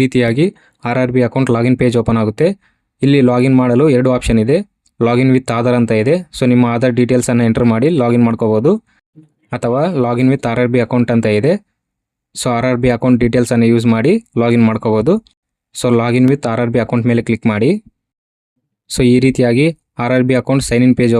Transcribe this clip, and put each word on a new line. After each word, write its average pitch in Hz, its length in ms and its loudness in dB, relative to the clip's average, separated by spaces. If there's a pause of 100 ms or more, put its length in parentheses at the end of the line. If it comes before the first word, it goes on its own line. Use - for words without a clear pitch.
ರೀತಿಯಾಗಿ 127 460 0 (420)
ಆರ್ 123 140 -2
ಆರ್ 123 120 -4
ಬಿ 127 140 2
ಅಕೌಂಟ್ 131 260 -2
ಲಾಗಿನ್ 123 280 0
ಪೇಜ್ 123 180 0
ಓಪನ್ 113 220 0
ಆಗುತ್ತೆ. 110 260 -2 (560)
ಇಲ್ಲಿ 139 160 2 (100)
ಲಾಗಿನ್ 127 300 2
ಮಾಡಲು 127 260 2 (100)
ಎರಡು 131 200 0
ಆಪ್ಷನ್ 117 280 0
ಇದೆ. 147 140 0 (460)
Log 120 180 0
in 131 100 2
with 131 120 0 (100)
Aadhaar 123 240 0
ಅಂತ 117 120 -2 (100)
ಇದೆ. 127 120 0 (240)
So - 140 -2
ನಿಮ್ಮ 123 120 2 (120)
ಆಧಾರ್ 123 220 0
ಡೀಟೇಲ್ಸನ್ನು 123 500 0
ಎಂಟರ್ 113 240 0
ಮಾಡಿ 113 160 0 (120)
ಲಾಗಿನ್ 120 280 2
ಮಾಡ್ಕೋಬೋದು. 113 440 0 (840)
ಅಥವಾ 123 260 -4 (240)
Log 120 160 -4
in 131 100 2
with 135 200 -4
ಆರ್ 117 120 -4
ಆರ್ 123 100 -2
ಬಿ 127 120 2
ಅಕೌಂಟ್ 120 300 -2
ಅಂತ 110 120 0 (120)
ಇದೆ. 127 120 0 (880)
So - 160 -4
ಆರ್ 117 140 -2
ಆರ್ 127 140 -2
ಬಿ 127 120 2
ಅಕೌಂಟ್ 123 280 0
ಡೀಟೇಲ್ಸನ್ನು 117 500 0
ಯೂಸ್ 113 200 0
ಮಾಡಿ 113 200 0 (280)
ಲಾಗಿನ್ 117 280 2
ಮಾಡ್ಕೋಬೋದು. 110 440 0 (680)
So - 60 -6 (140)
Log 120 200 -2
in 127 120 4
with 139 200 -2
ಆರ್ 113 120 -4
ಆರ್ 120 120 -6
ಬಿ 123 100 0
ಅಕೌಂಟ್ 117 260 -2
ಮೇಲೆ 117 180 0
ಕ್ಲಿಕ್ 113 220 -2
ಮಾಡಿ. 110 180 0 (1200)
So - 60 -10 (140)
ಈ - 20 4 (100)
ರೀತಿಯಾಗಿ 131 420 0 (380)
ಆರ್ 127 120 0
ಆರ್ 127 140 0
ಬಿ 131 100 2
ಅಕೌಂಟ್ 135 280 -2
ಸೈನ್ 123 180 2
ಇನ್ 127 120 4
ಪೇಜ್ 117 200 2